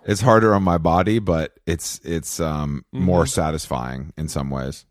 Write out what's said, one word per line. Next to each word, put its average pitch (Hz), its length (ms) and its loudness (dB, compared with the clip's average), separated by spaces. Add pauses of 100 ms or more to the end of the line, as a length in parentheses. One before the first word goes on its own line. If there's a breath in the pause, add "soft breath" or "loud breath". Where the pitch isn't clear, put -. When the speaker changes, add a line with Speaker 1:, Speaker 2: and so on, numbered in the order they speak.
Speaker 1:
it's 104 160 0
harder 110 320 6
on 98 100 4
my 87 140 4
body, 90 420 2
but 85 460 -2
it's, - 380 -6
it's, 80 360 -6
um, 76 540 -4
Speaker 2:
Mm-hmm. 131 120 -4
Speaker 1:
more 90 200 4
satisfying 71 920 -4
in 78 120 -6
some 69 220 -6
ways. 67 400 -8